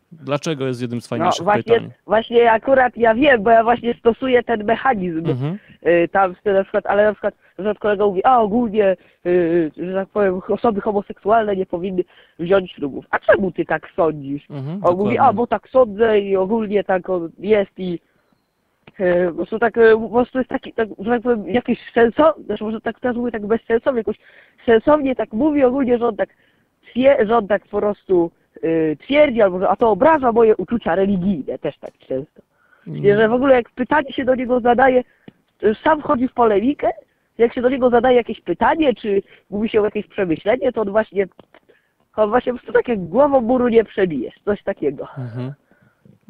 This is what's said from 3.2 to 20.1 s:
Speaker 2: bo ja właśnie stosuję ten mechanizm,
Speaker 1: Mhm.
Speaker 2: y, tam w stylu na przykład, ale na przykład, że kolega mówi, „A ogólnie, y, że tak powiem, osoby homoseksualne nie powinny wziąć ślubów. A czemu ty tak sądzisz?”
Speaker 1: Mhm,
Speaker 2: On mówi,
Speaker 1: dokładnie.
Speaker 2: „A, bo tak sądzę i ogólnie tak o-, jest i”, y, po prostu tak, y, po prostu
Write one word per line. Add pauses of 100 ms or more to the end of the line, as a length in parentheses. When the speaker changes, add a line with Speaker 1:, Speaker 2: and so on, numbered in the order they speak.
Speaker 2:
bo
ja
właśnie
stosuję
ten
mechanizm,
Speaker 1:
Mhm. (280)
Speaker 2:
y,
tam
w
stylu
na
przykład,
ale
na
przykład, (240)
że
kolega
mówi,
„A
ogólnie, (300)
y,
że
tak
powiem,
osoby
homoseksualne
nie
powinny (340)
wziąć
ślubów.
A
czemu
ty
tak
sądzisz?”
Speaker 1:
Mhm,
Speaker 2:
On
mówi,
Speaker 1:
dokładnie.
Speaker 2:
„A,
bo
tak
sądzę
i
ogólnie
tak
o-, (100)
jest
i”, (1000)
y,
po
prostu
tak,
y,
po
prostu